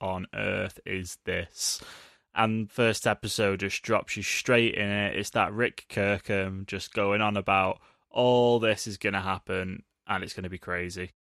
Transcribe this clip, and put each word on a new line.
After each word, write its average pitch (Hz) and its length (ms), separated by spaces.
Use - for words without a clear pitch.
on 92 320
earth 98 500
is 92 420
this?" - 540
And 110 380
first 113 340
episode 104 540
just 98 240
drops - 340
you 104 60
straight 117 500
in 101 160
it. 101 260
It's 101 160
that 101 220
Rick 117 360
Kirkham 98 760
just - 240
going 101 300
on 104 160
about 95 420
all 123 480
this 110 280
is 101 100
gonna 98 240
happen, 92 640
and 92 160
it's - 100
gonna 92 160
be 92 80
crazy. 90 540